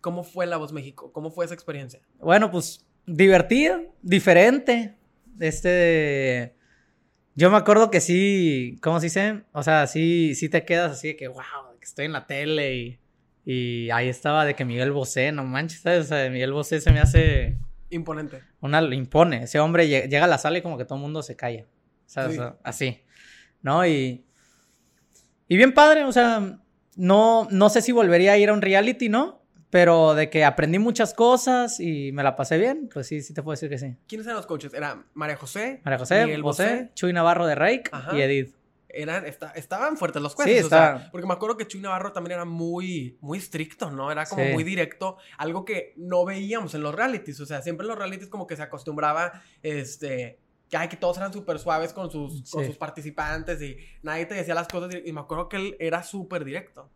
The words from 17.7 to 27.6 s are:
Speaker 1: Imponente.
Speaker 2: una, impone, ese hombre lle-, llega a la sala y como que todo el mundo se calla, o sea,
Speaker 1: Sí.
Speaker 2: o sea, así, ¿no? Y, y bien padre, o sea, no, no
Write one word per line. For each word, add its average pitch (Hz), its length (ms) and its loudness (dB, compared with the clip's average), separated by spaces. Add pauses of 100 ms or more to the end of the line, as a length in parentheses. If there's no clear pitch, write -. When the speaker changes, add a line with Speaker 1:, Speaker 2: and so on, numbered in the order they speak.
Speaker 1:
Imponente. 156 520 -10 (180)
Speaker 2:
una, 147 200 2 (140)
impone, 135 500 4
ese 147 140 -2
hombre 165 280 4
lle-, 135 220 0
llega 147 160 2
a 180 40 6
la 156 100 4
sala 160 200 -2
y 175 40 -6
como 165 160 -8
que 123 60 -8
todo 135 120 -10
el 139 60 -8
mundo 151 200 -8
se 127 140 -14
calla, 113 280 -8 (420)
o - 20 -20
sea, 131 200 -6
Speaker 1:
Sí. 160 40 -4
Speaker 2:
o 160 40 -6
sea, 123 260 -10
así, 131 400 -8 (600)
¿no? 160 240 0
Y, 131 380 -2 (1200)
y 175 80 2
bien 262 180 8
padre, 302 300 8
o 262 80 -2
sea, 226 460 2 (380)
no, 214 540 6
no 196 200 6